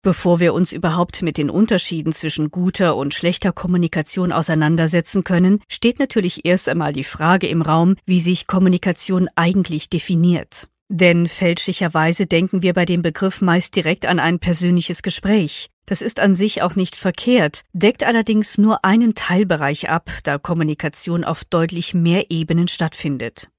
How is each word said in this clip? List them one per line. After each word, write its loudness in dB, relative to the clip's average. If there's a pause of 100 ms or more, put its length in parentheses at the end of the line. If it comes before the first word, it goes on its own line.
Bevor 2
wir 2
uns 0
überhaupt -2
mit -4
den -2
Unterschieden 0
zwischen -4
guter 0
und -4
schlechter -2
Kommunikation -2
auseinandersetzen 0
können, 4
steht 0
natürlich -2
erst 2
einmal -2
die -6
Frage 0
im 0
Raum, 4 (120)
wie 2
sich 0
Kommunikation 2
eigentlich 0
definiert. 0 (200)
Denn 4
fälschlicherweise 0
denken 0
wir 2
bei 2
dem 0
Begriff -2
meist 0
direkt -2
an 0
ein 0
persönliches 0
Gespräch. -2 (180)
Das -4
ist -4
an 4
sich -2
auch -2
nicht -2
verkehrt, 0 (100)
deckt 0
allerdings 0
nur 4
einen 4
Teilbereich -2
ab, -4 (140)
da -2
Kommunikation -4
auf -4
deutlich -2
mehr 2
Ebenen 0
stattfindet. -6 (100)